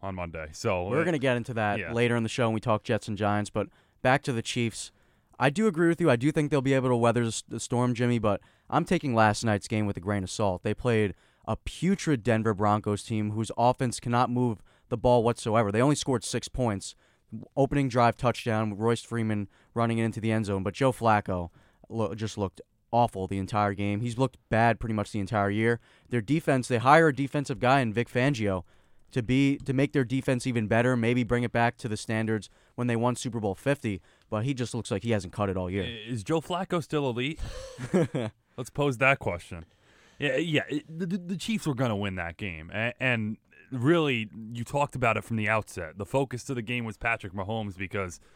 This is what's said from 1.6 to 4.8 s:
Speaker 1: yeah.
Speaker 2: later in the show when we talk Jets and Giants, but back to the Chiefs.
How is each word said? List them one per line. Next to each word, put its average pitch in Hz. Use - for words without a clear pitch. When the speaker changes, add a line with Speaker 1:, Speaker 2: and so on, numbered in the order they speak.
Speaker 1:
yeah. 82
Speaker 2:
later 117
in 117
the 113
show 120
when 113
we 110
talk 107
Jets -
and 104
Giants, 104
but 104
back 131
to 139
the 113
Chiefs. -